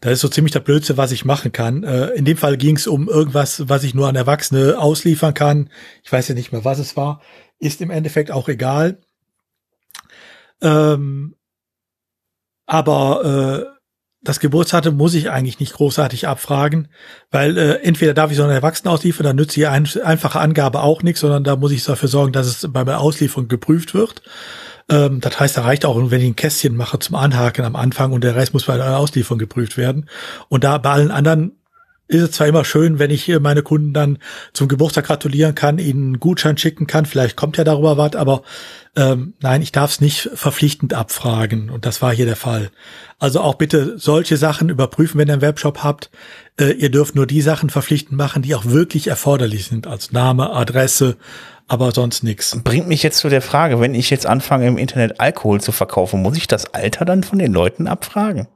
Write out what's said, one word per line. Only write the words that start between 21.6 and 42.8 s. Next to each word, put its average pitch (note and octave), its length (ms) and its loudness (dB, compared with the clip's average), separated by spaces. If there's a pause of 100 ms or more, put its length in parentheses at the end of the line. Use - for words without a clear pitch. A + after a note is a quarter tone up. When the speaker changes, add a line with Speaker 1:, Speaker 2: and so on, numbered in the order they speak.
Speaker 1:
ich C3 120 -2
dafür C3+ 260 -2
sorgen, C#3 240 2
dass C3 140 0
es B2 240 -6
bei B2+ 120 -2
der C3 160 -2
Auslieferung C#3+ 480 0
geprüft D#3 460 0
wird. G#3+ 280 -2 (680)
Ähm, C#3+ 300 2
das A#2+ 200 -4
heißt, C#3 180 2
da B2 60 -4
reicht C3+ 200 2
auch, C3 140 2 (120)
wenn B2 120 2
ich B2+ 60 2
ein A#2 100 0
Kästchen D3 400 -2
mache A#2+ 220 -4
zum - 160 -6
Anhaken B2 500 0
am A#2 100 -4
Anfang C3 380 0
und B2 100 0
der A#2+ 140 2
Rest B2+ 160 0
muss C3 120 0
bei B2+ 120 0
der C3 200 0
Auslieferung C3 420 0
geprüft A2 360 -4
werden. C3+ 340 -2 (380)
Und C3 160 2
da C#3+ 140 2
bei C#3 140 0
allen D3 200 4
anderen D#3+ 460 0 (520)
ist E3+ 120 4
es D#3+ 100 0
zwar D3+ 160 0
immer D3+ 180 4
schön, D#3 340 2
wenn C#3+ 100 2
ich, D3 200 -2
äh, E3 100 4
meine D3 240 2
Kunden D3+ 300 0
dann C#3+ 260 0 (320)
zum C#3 160 0
Geburtstag C#3 380 2
gratulieren C#3+ 500 0
kann, D3 240 0
ihnen C#3+ 240 -2
einen C3 160 -2
Gutschein D#3 380 0
schicken D#3 280 -2
kann, D#3 200 0
vielleicht C3 320 -2
kommt D3+ 180 -2
ja E3 80 2
darüber D3+ 340 2
was, D3+ 180 0
aber, C3+ 280 0 (540)
ähm, C3+ 420 0
nein, C3+ 220 2
ich D3 100 -6
darf's C#3+ 300 0
nicht - 320 0
verpflichtend - 600 -2
abfragen A2 760 -2
und A#2+ 160 -8
das A#2 160 -4
war B2 120 2
hier A#2+ 120 2
der A2+ 100 0
Fall. A2 340 -4 (500)